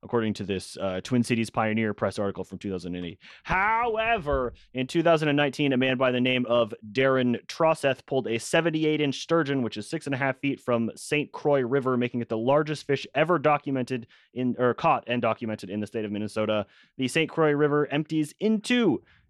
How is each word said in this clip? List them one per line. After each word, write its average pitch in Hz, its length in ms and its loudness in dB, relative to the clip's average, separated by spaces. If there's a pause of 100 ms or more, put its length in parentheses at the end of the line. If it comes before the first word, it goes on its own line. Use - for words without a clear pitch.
according 110 320 0
to 104 100 -8
this, 92 320 -6
uh, 95 260 -4
Twin 123 200 2
Cities 113 260 -2
Pioneer 110 460 -2
Press 101 240 -4
article 98 260 -4
from 95 140 -12
two 104 120 -8
thousand 90 240 -6
and 90 120 -8
eight. 80 120 -12 (240)
However, 214 1080 0 (220)
in 131 120 -2
two 165 160 0
thousand 160 260 4
and 143 80 4
nineteen, 147 360 2
a 127 60 2
man 131 180 2
by 131 140 2
the 123 100 2
name 127 240 2
of 117 300 2 (180)
Darren 127 540 2
Trosseth 156 580 0
pulled 120 240 -2
a 113 100 0
seventy-eight 156 640 0
inch 139 200 -2
sturgeon, 139 420 0
which 110 160 -4
is 104 100 -10
six 165 160 -8
and 139 100 -4
a 127 40 -2
half 135 220 0
feet, 139 200 -2
from 117 340 0
Saint - 380 -4
Croix 143 300 2
River, 127 340 0
making 123 240 -2
it 117 80 -6
the 113 80 -2
largest 143 500 0
fish 139 280 -2
ever 160 240 2
documented 135 680 -2 (280)
in, 123 240 -2
or 123 160 4
caught 143 320 0
and 120 160 -2
documented 110 480 -4
in 104 100 -4
the 104 60 -4
state 110 180 -6
of 104 80 -6
Minnesota. 107 540 -2 (320)
The 131 100 -2
Saint 156 220 -2
Croix 156 220 2
River 147 380 2
empties 151 500 -2
into 220 600 2 (280)